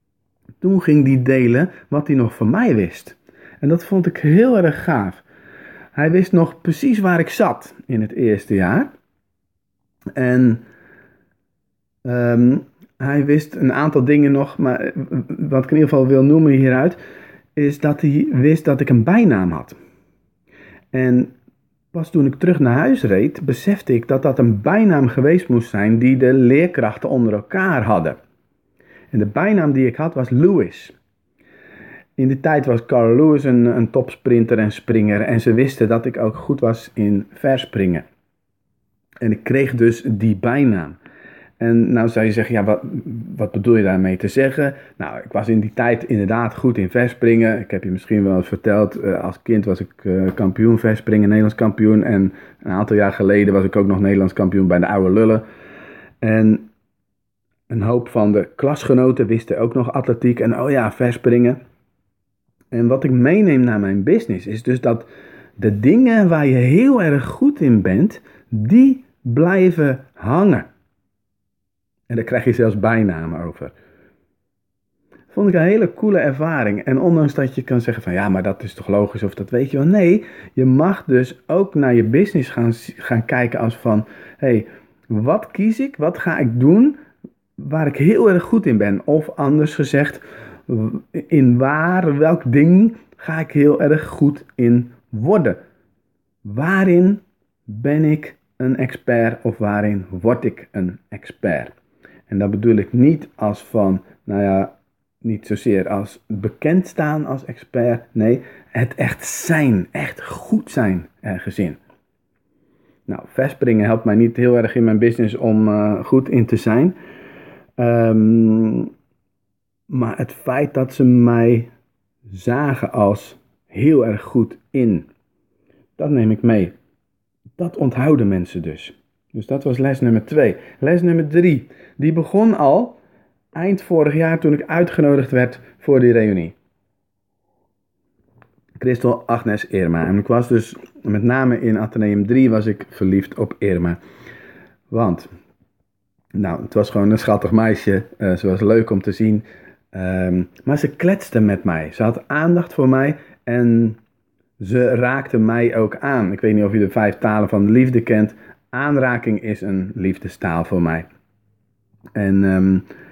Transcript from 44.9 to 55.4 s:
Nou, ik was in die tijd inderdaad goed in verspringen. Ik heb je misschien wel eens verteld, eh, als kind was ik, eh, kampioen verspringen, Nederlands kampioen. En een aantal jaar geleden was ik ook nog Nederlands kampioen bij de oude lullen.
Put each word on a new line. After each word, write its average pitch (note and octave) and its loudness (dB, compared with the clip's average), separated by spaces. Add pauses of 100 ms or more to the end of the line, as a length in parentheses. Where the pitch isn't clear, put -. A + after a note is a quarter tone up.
Nou, C#2 -12
ik - -18
was G#2 -4
in A2+ 2
die G#2+ -6
tijd A#2 0
inderdaad A2 -2
goed B2 -2
in F#2 -2
verspringen. A2+ 2
Ik G2+ -12
heb F#2+ -6
je F#2+ -6
misschien G2 -2
wel G2 0
eens F2+ -2
verteld, G#2 -2
eh, F2+ -4
als F#2 -10
kind A2 0
was F#2+ -2
ik, - -12 (100)
eh, F#2+ -4 (220)
kampioen A2 2
verspringen, G#2+ 0
Nederlands G#2+ 2
kampioen. G#2+ 2
En G2 0 (300)
een - -10
aantal G2+ -2
jaar G2+ 2
geleden G2+ 2
was F#2+ 2
ik F#2+ -2
ook G2+ 2
nog G2 0
Nederlands G2 2
kampioen G2 0
bij F2+ 2
de F2 2
oude F#2+ 0
lullen. A2 2 (760)